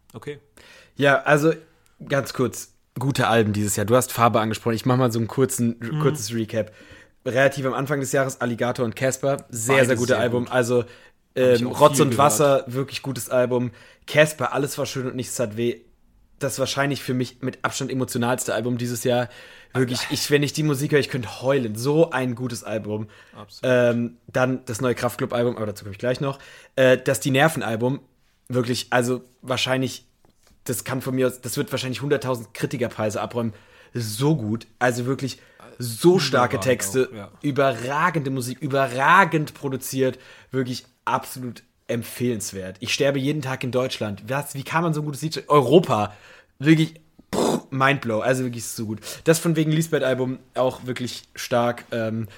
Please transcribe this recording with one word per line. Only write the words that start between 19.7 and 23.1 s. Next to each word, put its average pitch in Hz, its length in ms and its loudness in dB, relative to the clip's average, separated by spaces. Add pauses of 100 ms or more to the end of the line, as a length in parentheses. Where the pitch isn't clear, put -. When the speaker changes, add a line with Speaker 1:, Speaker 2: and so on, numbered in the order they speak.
Speaker 2:
Wirklich, 127 280 0 (100)
ich, - 180 -2
wenn 147 140 4
ich 139 100 0
die 156 100 -2
Musik 143 280 0
höre, 143 80 6
ich 131 100 0
könnte 123 320 -8
heulen. 123 340 0
So 147 360 2
ein 127 240 -2
gutes 123 300 -8
Album. 107 420 -6 (280)